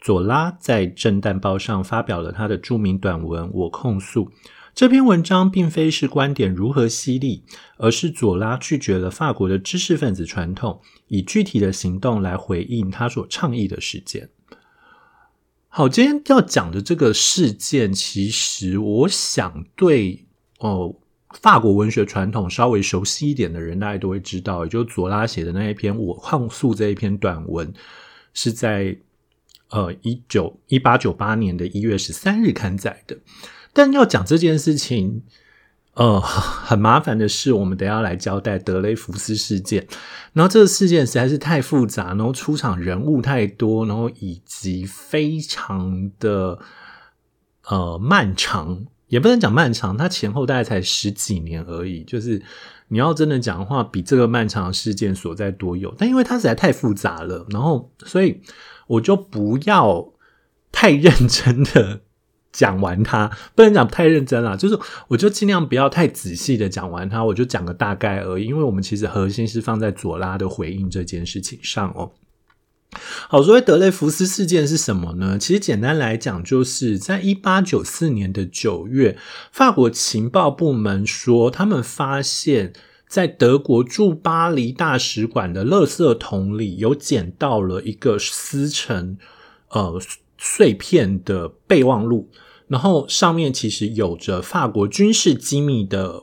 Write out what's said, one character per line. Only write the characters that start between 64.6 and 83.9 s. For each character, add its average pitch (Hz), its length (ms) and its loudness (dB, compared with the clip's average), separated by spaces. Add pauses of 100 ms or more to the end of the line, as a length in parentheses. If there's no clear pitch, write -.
是 214 80 0 (300)
我 120 100 0
就 185 100 4
尽 202 200 0
量 180 200 2
不 120 60 -2
要 135 160 4
太 170 180 2
仔 - 280 -6
细 127 200 0
的 104 140 0
讲 92 220 -8
完 90 180 -8
它， 113 140 -2
我 110 100 2
就 110 100 0
讲 113 220 -4
个 90 80 -6
大 101 220 -2
概 101 240 -2
而 92 180 -6
已， 104 80 -4
因 123 100 -4
为 156 80 0
我 135 60 2
们 98 140 -2
其 107 120 -6
实 104 120 -2
核 98 200 0
心 110 200 -2
是 113 120 -4
放 113 200 -2
在 107 100 0
左 90 300 -6
拉 92 180 -6
的 95 100 -2
回 90 240 -6
应 95 160 -4
这 90 160 -4
件 87 220 -8
事 95 160 -8
情 123 220 -12
上 98 320 -6
哦。 92 160 -10 (1160)
好， 139 140 6
所 190 140 8
谓 254 40 10
德 151 180 4
雷 190 120 6
福 180 180 0
斯 170 200 0
事 190 180 -2
件 160 220 2
是 156 100 0
什 117 180 -2
么 85 180 -4
呢？ 95 260 -2
其 - 120 -2
实 202 80 4
简 110 220 -2
单 143 160 0
来 117 180 0
讲， 98 280 -6
就 131 200 2
是 117 360 -2
在 190 220 -4
一 196 120 2
八 190 260 0
九 180 240 0
四 160 280 -2
年 101 200 -2
的 98 140 -2
九 90 420 -4
月， 123 300 2 (340)
法 262 200 4
国 127 180 4
情 113 400 -4
报 165 220 2
部 156 200 0
门 104 320 0
说， 120 460 2
他 185 160 -2
们 190 160 0
发 139 400 -4
现 117 520 -2 (340)
在 185 180 0
德 127 320 4
国 127 260 2
驻 190 300 2